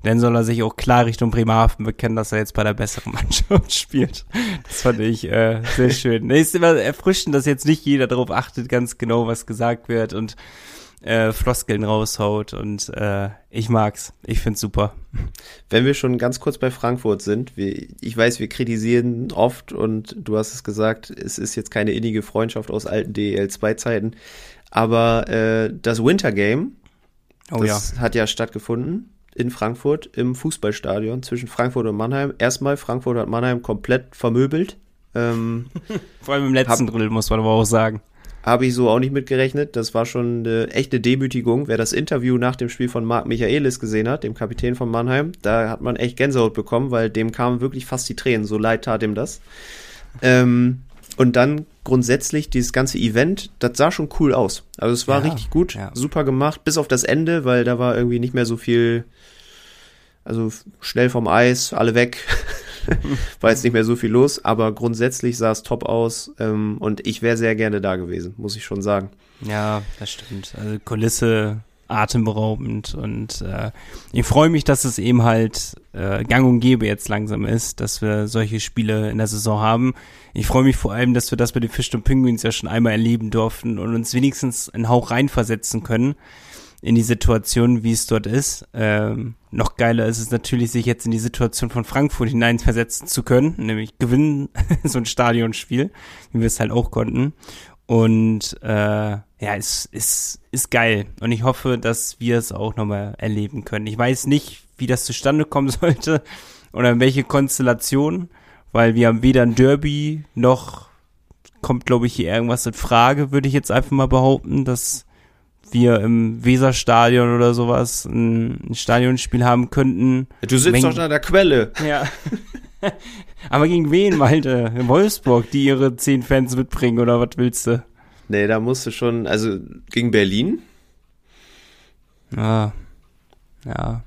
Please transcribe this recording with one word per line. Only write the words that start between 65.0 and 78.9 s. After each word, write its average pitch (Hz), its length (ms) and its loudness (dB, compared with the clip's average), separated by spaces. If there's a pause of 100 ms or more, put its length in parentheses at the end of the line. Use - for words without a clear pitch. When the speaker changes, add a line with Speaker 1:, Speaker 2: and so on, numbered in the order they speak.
Speaker 2:
sah 113 140 2
es 110 120 -4
top - 220 -4
aus, 117 540 -2
ähm, 107 400 -2
und 107 280 -4
ich 110 160 -4
wär 117 120 2
sehr 113 200 0
gerne 107 260 -2
da 95 140 -2
gewesen, 90 420 -8
muss 104 180 -8
ich 110 80 -14
schon 98 200 -6
sagen. 98 260 -2 (320)
Speaker 1:
Ja, 107 400 -4 (180)
das 101 120 -10
stimmt. - 440 -14
Also 107 300 -8
Kulisse 110 760 0 (260)
atemberaubend 110 1080 -2
und, 110 460 -8
äh, 107 300 -6 (400)
ich 117 140 0
freu 156 240 6
mich, 156 160 0
dass 139 200 2
es 120 140 -4
eben 117 240 4
halt, 113 520 0 (180)
äh, 98 320 -4
gang 131 220 4
und 123 120 6
gäbe 117 260 4
jetzt 104 240 -4
langsam 107 360 -4
ist, 113 340 -4
dass 110 240 -6
wir 107 240 0
solche 110 320 -2
Spiele 107 500 -2